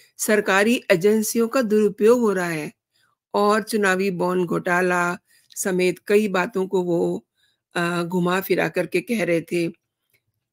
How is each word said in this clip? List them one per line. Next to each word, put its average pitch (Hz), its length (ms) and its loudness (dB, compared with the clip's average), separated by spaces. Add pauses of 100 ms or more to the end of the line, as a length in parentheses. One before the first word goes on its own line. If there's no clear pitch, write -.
(180)
सरकारी 208 720 2
एजेंसियों 214 580 2
का 269 140 0
दुरुपयोग 214 580 2
हो 220 120 2
रहा 180 160 -4
है 156 240 -6 (640)
और 208 280 2
चुनावी 196 480 0
बॉन्ड 180 360 -2
घोटाला 175 720 -2 (380)
समेत 180 500 -2
कई 208 220 2
बातों 185 380 -2
को 190 160 -2
वो, 175 440 -2 (480)
अ, 175 280 -2
घुमा 175 380 0
फिरा 170 280 0
करके 175 320 -4
कह 214 240 -4
रहे 170 160 0
थे, 170 320 -4 (800)